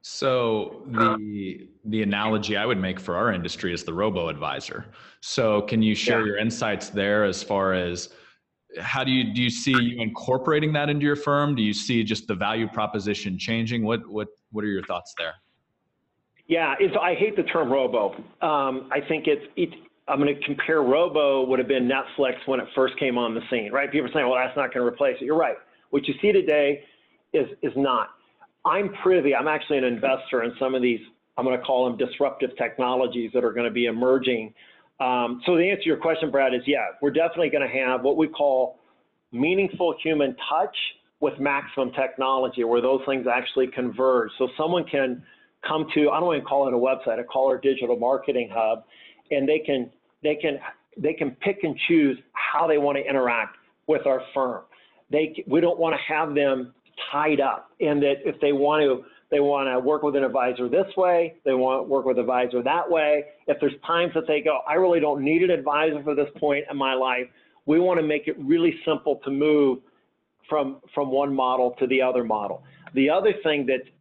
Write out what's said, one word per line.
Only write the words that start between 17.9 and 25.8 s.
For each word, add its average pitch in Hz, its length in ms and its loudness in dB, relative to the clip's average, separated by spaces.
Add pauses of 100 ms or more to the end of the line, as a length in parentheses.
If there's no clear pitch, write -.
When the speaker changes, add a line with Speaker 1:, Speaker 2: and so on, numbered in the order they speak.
Speaker 2:
Um, 135 500 -2
I 143 160 0
think 156 200 -2
it's, 147 180 0 (100)
it, 170 140 -2 (380)
I'm 139 120 -2
gonna 143 260 2
compare 151 360 0
robo 139 640 2
would 127 140 2
have 120 80 -2
been 127 200 2
Netflix 135 580 -2
when 131 140 -2
it - 140 -8
first 131 240 2
came 127 200 0
on 117 180 0
the 120 140 -4
scene, 107 220 -4
right? 139 200 -2
People 135 180 -2
are - 40 -12
saying, 135 140 0
"Well, 127 80 2
that's 127 220 -2
not 127 160 -4
gonna 123 120 0
replace 123 360 0
it." 123 40 -8
You're 151 120 0
right. 135 200 0 (340)